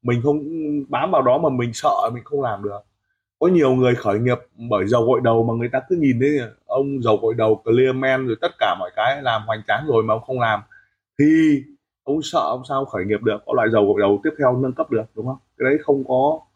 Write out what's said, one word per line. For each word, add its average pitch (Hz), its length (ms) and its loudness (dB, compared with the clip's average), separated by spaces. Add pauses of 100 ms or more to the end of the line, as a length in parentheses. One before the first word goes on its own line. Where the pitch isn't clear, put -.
mình 120 220 0
không 147 140 2 (500)
bám 139 220 -2
vào 156 120 2
đó 123 160 2
mà 170 100 0
mình 123 260 -2
sợ - 400 -2
mình 120 100 -14
không 143 180 -4
làm 104 200 -6
được. 101 160 -8 (600)
Có 165 80 0
nhiều 156 280 4
người 127 200 4
khởi 107 240 -2
nghiệp 123 200 0 (320)
bởi 98 160 0
giàu 117 180 2
gội 120 160 2
đầu 113 240 2
mà 117 100 -2
người 117 140 -4
ta 131 200 -2
cứ 180 80 -2
nhìn 131 240 2
thấy 143 200 0 (260)
ông 139 360 -4
giàu 110 140 2
gội 113 180 0
đầu, 110 300 0
clear 127 300 2
man 131 320 0
rồi 113 140 -4
tất 139 180 -2
cả 95 200 0
mọi 90 180 -8
cái 131 260 -2
làm 113 240 -2
hoành 110 220 -6
tráng 117 180 -2
rồi 117 160 2
mà 110 120 0
ông 113 80 -6
không 131 180 -6
làm 110 200 0 (580)
thì 151 440 4 (400)
ông 151 200 -4
sợ 151 180 -2
ông 120 280 -4
sao 139 160 -2
khởi 95 200 -6
nghiệp 104 180 -2
được, 107 240 -2
có - 80 -6
loại 113 180 2
dầu 104 140 4
gội 101 140 2
đầu 101 240 2
tiếp 156 140 0
theo 127 240 2
nâng 131 100 -2
cấp - 180 -6
được, 113 140 -2 (100)
đúng 107 120 -8
không? 131 120 -8 (200)
Cái 131 120 0
đấy 151 120 2
không 139 260 0
có 139 320 0 (160)